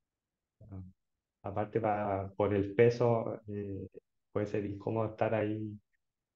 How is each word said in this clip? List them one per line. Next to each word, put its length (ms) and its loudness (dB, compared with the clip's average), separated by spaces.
Aparte, 360 -2
pa-, 560 0
por 200 2
el 180 0
peso, 760 4
eh, 400 -8
puede 160 -2
ser 180 -2
incómodo 460 -4
estar 240 0
ahí 440 -4